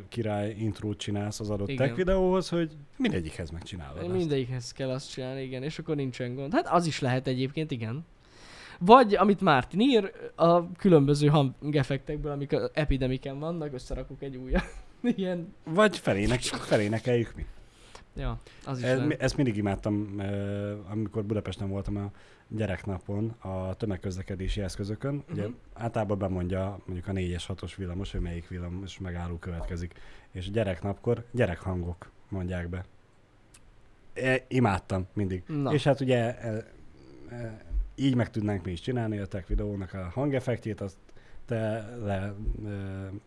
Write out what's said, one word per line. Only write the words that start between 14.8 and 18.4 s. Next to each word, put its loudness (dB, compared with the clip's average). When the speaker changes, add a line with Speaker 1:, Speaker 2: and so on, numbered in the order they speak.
Speaker 2:
<laughs> 2
Ilyen. -2
Speaker 1:
Vagy 6
felének-, 2
felénekeljük 2
mi. -8
Speaker 2:
Ja, -4